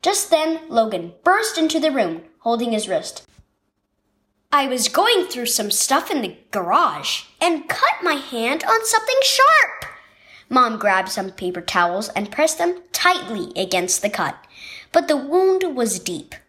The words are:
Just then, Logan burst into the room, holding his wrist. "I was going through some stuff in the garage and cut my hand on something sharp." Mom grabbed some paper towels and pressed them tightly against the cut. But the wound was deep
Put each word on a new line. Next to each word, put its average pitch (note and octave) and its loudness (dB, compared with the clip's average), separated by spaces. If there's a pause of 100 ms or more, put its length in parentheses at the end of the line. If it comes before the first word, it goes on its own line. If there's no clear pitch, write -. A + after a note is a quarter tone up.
Just G4 0
then, D#4+ 2
Logan G#3 -2 (100)
burst G#4 2
into D#4+ 0
the D#4 2
room, F3+ -2 (160)
holding A#3 -2
his G#3 -4
wrist. - -4 (1300)
"I C4+ 2
was B3 -2
going G#4 2
through A#3+ -6
some G#3+ -2
stuff - 0
in D4 0
the F#3 -6 (140)
garage F#3 0 (180)
and E4 0
cut - 0
my D#4+ 0
hand C4 -4
on A4 2
something A4+ 0
sharp." C#5+ 4 (640)
Mom A#3+ 4
grabbed F#3+ 2
some F#3+ -6
paper F3+ -6
towels F3+ 0
and G#3 -4
pressed D#4 0
them F4 -2 (100)
tightly A3+ -2
against F#3 -2
the - 0
cut. - -4 (560)
But - 2
the D4 2
wound F4+ 2
was A3+ -2
deep - -10 (140)